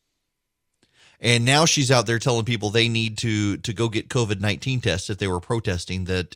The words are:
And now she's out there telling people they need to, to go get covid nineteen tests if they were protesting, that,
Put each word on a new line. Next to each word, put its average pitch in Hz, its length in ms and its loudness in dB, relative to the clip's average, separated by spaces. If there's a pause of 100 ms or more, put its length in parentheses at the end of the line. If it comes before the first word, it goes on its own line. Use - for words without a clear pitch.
(1200)
And 120 240 4
now 147 220 4
she's 135 240 2
out 120 160 4
there 117 120 0
telling 117 280 0
people 104 240 -2
they 117 180 2
need 113 300 -2
to, 104 400 0
to - 140 -6
go 113 160 0
get 104 200 -4
covid 107 320 -2
nineteen 107 400 -2
tests 90 300 -2
if 101 80 -6
they 101 100 -2
were 90 120 -2
protesting, 92 680 -4
that, 92 300 -4